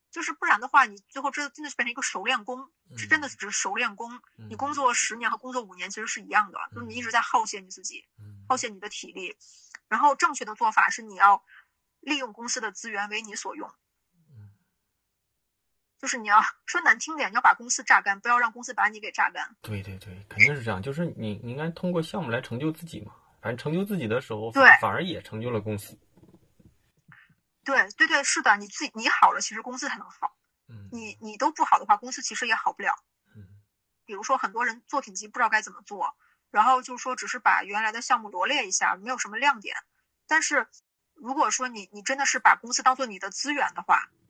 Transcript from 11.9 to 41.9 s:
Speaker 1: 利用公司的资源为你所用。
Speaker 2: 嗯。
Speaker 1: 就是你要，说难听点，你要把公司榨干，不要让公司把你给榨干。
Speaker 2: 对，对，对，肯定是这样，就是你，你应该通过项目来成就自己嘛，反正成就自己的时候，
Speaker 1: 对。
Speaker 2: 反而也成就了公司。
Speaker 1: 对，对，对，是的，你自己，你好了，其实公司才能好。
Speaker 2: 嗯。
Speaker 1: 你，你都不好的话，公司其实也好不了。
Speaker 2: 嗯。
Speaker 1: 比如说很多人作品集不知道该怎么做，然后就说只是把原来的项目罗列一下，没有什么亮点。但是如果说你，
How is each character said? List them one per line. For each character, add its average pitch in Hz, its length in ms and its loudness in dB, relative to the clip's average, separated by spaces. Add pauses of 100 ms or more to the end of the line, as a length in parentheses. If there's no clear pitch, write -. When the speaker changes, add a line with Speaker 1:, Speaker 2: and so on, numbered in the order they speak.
Speaker 1:
利 285 160 -2
用 247 160 -6
公 233 160 -10
司 262 100 -4
的 226 140 -6
资 - 160 -12
源 208 180 -4
为 208 140 -6
你 214 120 -14
所 185 220 -10
用。 - 180 -12 (560)
Speaker 2:
嗯。 104 220 -20 (1500)
Speaker 1:
就 277 60 -12
是 262 120 -2
你 214 100 -8
要， 208 160 8 (220)
说 349 160 -2
难 233 180 4
听 311 160 -6
点， 233 160 -2
你 214 40 -14
要 240 40 2
把 214 140 8
公 240 160 -6
司 262 120 -2
榨 214 200 6
干， 196 180 -2
不 220 80 -6
要 240 100 4
让 233 140 2
公 240 100 -16
司 247 120 -10
把 202 160 2
你 214 100 -8
给 208 100 -12
榨 - 220 0
干。 - 300 -10
Speaker 2:
对， 101 200 -8
对， 95 180 -14
对， 92 280 -18
肯 - 120 -10
定 143 140 4
是 139 80 -6
这 113 80 -4
样， 95 120 -4
就 135 100 -6
是 165 140 -2 (100)
你， 107 260 -8
你 120 100 -10
应 127 60 -8
该 160 120 -6
通 180 240 -4
过 165 80 0
项 175 200 -6
目 135 80 -6
来 120 120 -2
成 117 180 -8
就 156 100 -2
自 156 160 -8
己 - 160 -14
嘛， 107 120 -18 (280)
反 110 100 -4
正 120 60 -4
成 147 160 -4
就 185 100 0
自 202 140 -2
己 127 100 -2
的 117 140 0
时 - 120 -10
候， 110 180 -6
Speaker 1:
对。 269 120 6 (180)
Speaker 2:
反 110 80 2
而 120 140 -2
也 170 180 -6
成 110 200 -10
就 120 80 -6
了 113 100 -2
公 104 180 -4
司。 - 200 -14 (1700)
Speaker 1:
对， 233 280 2
对， 320 160 4
对， 302 160 2
是 - 180 0
的， 220 160 6
你 202 100 -10
自 - 180 -8
己， - 100 -10
你 226 120 -4
好 - 240 8
了， - 80 -4
其 208 160 -6
实 226 60 -6
公 247 160 -10
司 277 100 -6
才 - 100 -6
能 196 120 -14
好。 - 260 -10 (320)
Speaker 2:
嗯。 101 240 -18
Speaker 1:
你， 220 300 -12
你 214 160 -12
都 302 140 2
不 - 120 -2
好 - 160 6
的 - 60 -8
话， 208 100 6
公 240 160 -6
司 254 100 -8
其 220 140 -6
实 240 120 -4
也 226 80 2
好 - 180 -2
不 - 80 -14
了。 202 120 -2 (420)
Speaker 2:
嗯。 101 120 -20 (580)
Speaker 1:
比 214 80 -14
如 202 100 -10
说 262 140 0
很 202 140 -4
多 226 140 -2
人 233 220 -4
作 285 120 -2
品 196 160 -8
集 208 120 -10
不 233 120 -8
知 - 20 2
道 240 60 6
该 220 140 2
怎 190 100 -14
么 - 120 -20
做， 185 340 -6 (340)
然 214 140 4
后 254 160 6
就 247 160 -12
说 254 180 -4
只 208 120 -8
是 247 120 -6
把 190 240 4
原 202 180 -4
来 220 120 0
的 233 80 -8
项 233 180 2
目 214 100 -10
罗 185 160 -2
列 254 220 0
一 185 40 -8
下， 185 260 2
没 202 120 -10
有 254 80 -4
什 208 120 -6
么 214 80 -8
亮 254 240 2
点。 - 160 -10 (500)
但 311 140 4
是 277 260 2 (460)
如 262 200 -10
果 262 160 2
说 254 200 -2
你， 208 240 -12